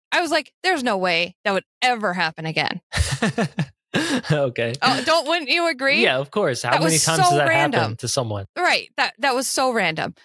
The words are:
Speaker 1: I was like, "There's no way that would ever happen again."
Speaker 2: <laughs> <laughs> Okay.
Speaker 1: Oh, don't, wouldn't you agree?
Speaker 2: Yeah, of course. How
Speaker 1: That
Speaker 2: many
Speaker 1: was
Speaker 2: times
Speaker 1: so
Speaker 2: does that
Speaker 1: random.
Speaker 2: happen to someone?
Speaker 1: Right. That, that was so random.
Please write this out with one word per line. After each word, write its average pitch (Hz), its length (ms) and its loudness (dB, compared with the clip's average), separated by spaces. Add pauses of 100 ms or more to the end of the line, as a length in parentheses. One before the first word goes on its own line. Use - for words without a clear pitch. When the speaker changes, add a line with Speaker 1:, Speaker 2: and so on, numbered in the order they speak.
(120)
Speaker 1:
I 311 100 2
was 320 80 -2
like, 311 220 -2 (100)
"There's 339 220 0
no 226 140 0
way 175 360 0 (120)
that 208 80 2
would 190 100 0 (180)
ever 220 320 0
happen 165 320 -2
again." 156 360 -2 (400)
Speaker 2:
<laughs> 185 500 -2 (240)
<laughs> 302 360 -2
Okay. 120 500 0
Speaker 1:
Oh, 262 240 2
don't, 320 220 2
wouldn't 330 220 -2
you 339 180 2
agree? 277 360 0
Speaker 2:
Yeah, 135 140 2
of 139 140 -4
course. 160 320 0
How 123 80 -2
Speaker 1:
That 151 100 2
Speaker 2:
many 165 120 2
Speaker 1:
was 151 120 2
Speaker 2:
times 160 180 2
Speaker 1:
so 349 80 6
Speaker 2:
does 349 80 4
that - 80 2
Speaker 1:
random. 302 340 2
Speaker 2:
happen 120 160 -4
to 123 100 -8
someone? 107 380 -4 (120)
Speaker 1:
Right. 294 400 0
That, 247 220 0
that 262 160 0
was 254 120 -2
so 262 240 0
random. 170 420 -2 (120)